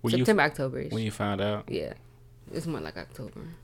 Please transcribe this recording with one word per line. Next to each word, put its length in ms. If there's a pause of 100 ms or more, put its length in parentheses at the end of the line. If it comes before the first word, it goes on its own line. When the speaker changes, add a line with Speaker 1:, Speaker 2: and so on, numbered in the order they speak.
Speaker 1:
When 120
you 60
Speaker 2:
September, 240
Speaker 1:
f-, 80
Speaker 2:
October-ish. 400
Speaker 1:
when 120
you 80
found 300
out? 280
Speaker 2:
Yeah. 240 (580)
It's 160
more 140
like 160
October 440 (220)